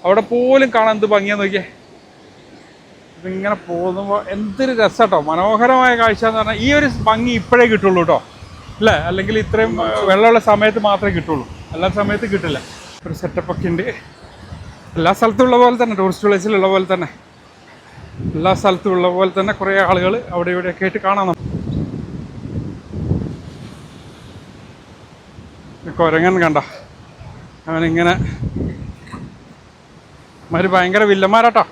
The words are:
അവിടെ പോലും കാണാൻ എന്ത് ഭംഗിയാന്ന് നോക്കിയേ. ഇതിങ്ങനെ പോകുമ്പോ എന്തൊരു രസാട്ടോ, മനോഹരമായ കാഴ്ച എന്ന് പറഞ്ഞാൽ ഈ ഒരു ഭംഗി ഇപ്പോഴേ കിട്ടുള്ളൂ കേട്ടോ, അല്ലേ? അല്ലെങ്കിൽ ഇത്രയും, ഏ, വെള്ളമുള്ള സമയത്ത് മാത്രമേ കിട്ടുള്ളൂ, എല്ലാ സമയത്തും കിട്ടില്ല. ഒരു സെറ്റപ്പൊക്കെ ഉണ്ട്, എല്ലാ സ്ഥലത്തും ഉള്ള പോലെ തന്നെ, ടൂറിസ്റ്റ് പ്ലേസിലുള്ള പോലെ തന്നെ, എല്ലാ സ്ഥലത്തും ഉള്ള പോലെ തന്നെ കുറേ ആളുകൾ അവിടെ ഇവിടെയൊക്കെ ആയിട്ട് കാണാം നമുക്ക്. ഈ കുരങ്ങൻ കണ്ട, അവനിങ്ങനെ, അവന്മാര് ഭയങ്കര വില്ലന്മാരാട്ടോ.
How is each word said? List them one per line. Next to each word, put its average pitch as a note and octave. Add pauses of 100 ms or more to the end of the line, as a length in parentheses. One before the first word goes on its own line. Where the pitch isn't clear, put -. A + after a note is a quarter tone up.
അവിടെ G3 (100)
പോലും B3+
കാണാൻ A3
എന്ത് G#3+
ഭംഗിയാന്ന് G3+
നോക്കിയേ. G3 (1500)
ഇതിങ്ങനെ F#3+ (120)
പോകുമ്പോ F#3 (180)
എന്തൊരു G#3+
രസാട്ടോ, G3 (100)
മനോഹരമായ A3+
കാഴ്ച A3+
എന്ന് A3
പറഞ്ഞാൽ G#3+
ഈ - (120)
ഒരു D4 (200)
ഭംഗി A3+
ഇപ്പോഴേ A#3+
കിട്ടുള്ളൂ F#3+
കേട്ടോ, D#3+ (600)
അല്ലേ? G#3 (120)
അല്ലെങ്കിൽ F#3+
ഇത്രയും, A3 (120)
ഏ, - (240)
വെള്ളമുള്ള A3 (100)
സമയത്ത് G#3+
മാത്രമേ G3+
കിട്ടുള്ളൂ, D3+ (300)
എല്ലാ E3+ (120)
സമയത്തും G3+
കിട്ടില്ല. D#3 (480)
ഒരു D#3+
സെറ്റപ്പൊക്കെ F3
ഉണ്ട്, E3+ (1120)
എല്ലാ E3
സ്ഥലത്തും A3+
ഉള്ള B3+
പോലെ B3
തന്നെ, A#3
ടൂറിസ്റ്റ് F#3+
പ്ലേസിലുള്ള G3
പോലെ F#3
തന്നെ, F3 (1300)
എല്ലാ F3
സ്ഥലത്തും F#3+
ഉള്ള F3+
പോലെ F#3+
തന്നെ G3
കുറേ G3 (180)
ആളുകൾ F#3 (220)
അവിടെ F3
ഇവിടെയൊക്കെ F3+
ആയിട്ട് F#3+
കാണാം G3
നമുക്ക്. - (4000)
ഈ D#3+
കുരങ്ങൻ E3
കണ്ട, D3+ (1120)
അവനിങ്ങനെ, E3 (2250)
അവന്മാര് F3
ഭയങ്കര F#3 (100)
വില്ലന്മാരാട്ടോ. G#3